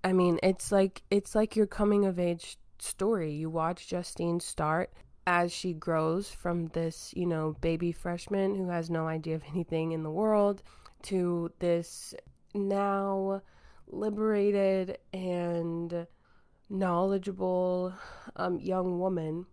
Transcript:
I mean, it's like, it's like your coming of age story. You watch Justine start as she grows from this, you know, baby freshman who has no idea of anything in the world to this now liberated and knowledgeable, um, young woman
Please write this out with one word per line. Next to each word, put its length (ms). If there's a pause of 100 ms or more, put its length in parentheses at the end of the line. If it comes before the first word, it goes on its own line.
I 100
mean, 300
it's 300
like, 300 (100)
it's 240
like 180
your 140
coming 360
of 140
age 400 (220)
story. 520
You 160
watch 380
Justine 540
start 520 (340)
as 260
she 200
grows 580
from 380
this, 480
you 100
know, 340
baby 320
freshman 640
who 120
has 220
no 160
idea 300
of 120
anything 440
in 100
the 80
world 520 (400)
to 560
this 560 (400)
now 880 (480)
liberated 1120 (140)
and 920 (640)
knowledgeable, 1200 (440)
um, 220
young 400
woman 540